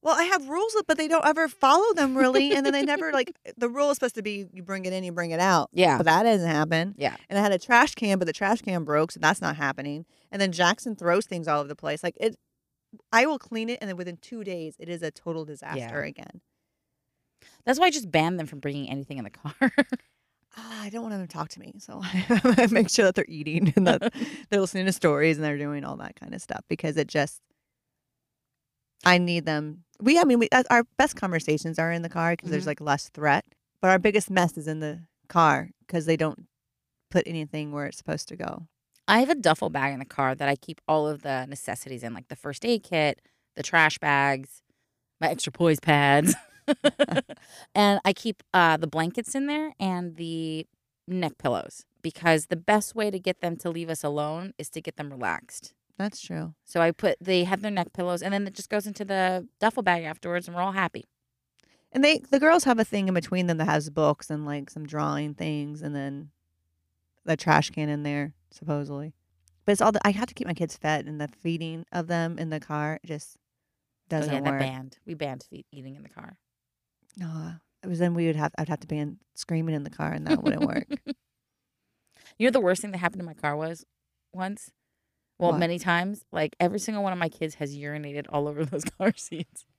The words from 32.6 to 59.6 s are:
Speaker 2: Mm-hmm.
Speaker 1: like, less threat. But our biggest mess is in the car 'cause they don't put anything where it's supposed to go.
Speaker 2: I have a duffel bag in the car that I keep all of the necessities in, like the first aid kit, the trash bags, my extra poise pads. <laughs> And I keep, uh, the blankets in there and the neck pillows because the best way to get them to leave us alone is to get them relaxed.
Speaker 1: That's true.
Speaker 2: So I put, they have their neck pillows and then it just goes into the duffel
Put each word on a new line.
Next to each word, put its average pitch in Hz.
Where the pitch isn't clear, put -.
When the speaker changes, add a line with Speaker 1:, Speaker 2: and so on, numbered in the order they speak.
Speaker 2:
Mm-hmm. 147
Speaker 1:
like, 151
less 143
threat. 147
But 185
our 190
biggest 202
mess 180
is 151
in 156
the 156
car 160
'cause 165
they 165
don't 156
put -
anything 151
where 147
it's -
supposed -
to -
go. -
Speaker 2:
I 214
have 269
a 330
duffel 170
bag 139
in 131
the 135
car 131
that 139
I 139
keep -
all 156
of 147
the 131
necessities 135
in, 117
like 113
the 135
first -
aid 233
kit, 151
the -
trash 156
bags, 139
my 160
extra -
poise 160
pads. 147
<laughs> 285
And 202
I 196
keep, -
uh, 165
the 160
blankets 165
in 277
there 302
and 180
the 160
neck 180
pillows -
because 160
the 180
best 208
way 214
to 190
get 185
them 170
to 175
leave 165
us 160
alone 151
is 151
to 160
get -
them 147
relaxed. 120
Speaker 1:
That's 202
true. 160
Speaker 2:
So -
I 165
put, 165
they 180
have 190
their 214
neck 185
pillows 175
and 190
then 202
it 190
just -
goes 214
into 208
the 185
duffel 226